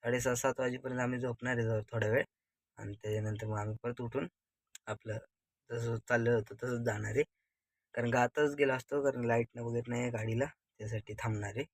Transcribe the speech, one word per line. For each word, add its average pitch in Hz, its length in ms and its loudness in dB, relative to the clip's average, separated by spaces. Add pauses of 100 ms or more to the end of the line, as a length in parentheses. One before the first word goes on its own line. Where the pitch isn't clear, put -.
साडेसहा, 123 320 2
सात 131 240 2
वाजेपर्यंत 127 400 -2
आम्ही 123 200 0
झोपणार 123 380 -2
आहे 117 60 2
जरा 113 160 2
थोडा 107 280 -2
वेळ 110 160 4 (540)
आणि 104 160 -8 (100)
त्याच्यानंतर 107 440 -4
मग 107 120 -2
आम्ही 107 240 -4
परत 123 180 -6
उठून 131 260 -4 (600)
आपलं 110 300 -6 (540)
जसं 117 240 -2 (140)
चाललं 117 220 4
होतं 110 240 2
तसंच 120 300 -4
जाणार 107 260 -2
आहे, 131 120 2 (720)
कारण 120 180 0
का 123 100 4
आताच 143 340 2
गेलो 139 180 4
असतो, 139 300 -2
कारण 127 220 2
लाईट 117 300 4
न 120 40 -12
वगैरे 117 300 -4
नाही 120 120 0
आहे 123 100 0
गाडीला, 113 340 0
त्यासाठी - 680 -8
थांबणार 107 420 -2
आहे. 135 180 -4